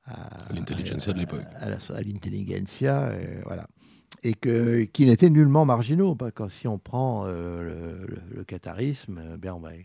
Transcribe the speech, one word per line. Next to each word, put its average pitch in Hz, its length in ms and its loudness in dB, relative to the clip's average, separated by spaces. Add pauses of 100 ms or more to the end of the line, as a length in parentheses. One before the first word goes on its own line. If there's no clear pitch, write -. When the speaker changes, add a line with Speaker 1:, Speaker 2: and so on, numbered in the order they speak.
(100)
Speaker 1:
à, - 400 -16
Speaker 2:
À - 20 -8
l'intelligentsia 92 600 -6
de 90 60 -2
l'époque. 82 240 -6 (140)
Speaker 1:
à 104 140 -6
la, 98 60 -4 (180)
à 107 80 -6
l'intelligentsia, 101 1000 -4
euh, 95 400 -8
voilà. 85 220 -10 (560)
Et 113 120 0
que, 117 500 2
qui 135 220 4
n'étaient 131 240 10
nullement 151 340 8
marginaux. 139 500 2
Pas 117 160 -6
quand, 104 180 -8
si - 200 -8
on 104 100 -2
prend, 123 480 -2
euh, 87 360 -6
le, 85 440 -10
le, 90 300 -12
le 95 80 -10
catharisme, 95 760 -6
euh, 82 180 -12
bien, 92 180 -8
on 85 60 -12
va, 80 100 -12 (140)